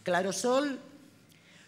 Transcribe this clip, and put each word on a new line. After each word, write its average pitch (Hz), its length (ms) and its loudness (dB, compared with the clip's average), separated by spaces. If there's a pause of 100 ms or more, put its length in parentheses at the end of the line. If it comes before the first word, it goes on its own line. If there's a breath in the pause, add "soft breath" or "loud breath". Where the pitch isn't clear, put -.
Clarosol 240 760 0 (880 loud breath)